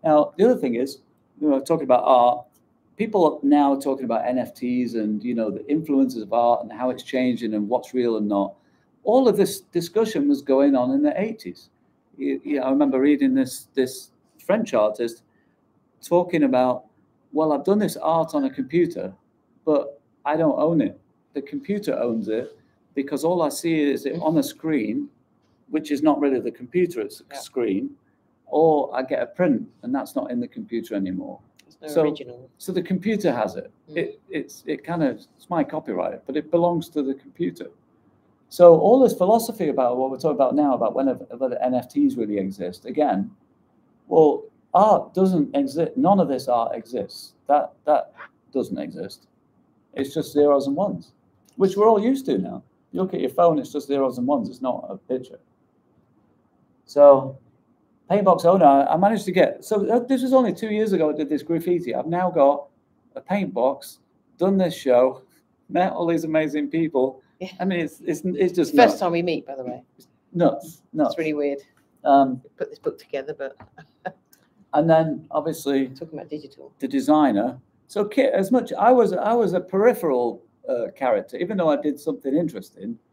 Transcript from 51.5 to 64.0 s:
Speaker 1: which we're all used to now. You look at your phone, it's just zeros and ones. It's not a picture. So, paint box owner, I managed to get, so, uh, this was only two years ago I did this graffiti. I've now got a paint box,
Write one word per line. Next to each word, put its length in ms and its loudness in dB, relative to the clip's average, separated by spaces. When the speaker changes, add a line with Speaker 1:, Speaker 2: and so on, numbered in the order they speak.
Speaker 1:
which 220 0
we're 100 6
all 120 4
used 140 -4
to 100 0
now. 260 -6
You 100 -6
look 140 -4
at 60 -6
your 100 -4
phone, 280 4
it's 140 -8
just 140 -6
zeros 320 -2
and 80 -2
ones. 240 -2
It's 100 -18
not 300 -6
a 80 -12
picture. 400 -8
So, 540 8
paint 140 2
box 200 4
owner, 440 6
I 80 0
managed 300 2
to 60 -6
get, 320 2
so, 240 -2
uh, 120 2
this 220 -2
was 100 -2
only 200 4
two 180 -6
years 220 0
ago 180 2
I 40 -4
did 140 -6
this 140 -2
graffiti. 520 -2
I've 120 -4
now 240 -2
got 360 2
a 60 -14
paint 340 -4
box, 460 -4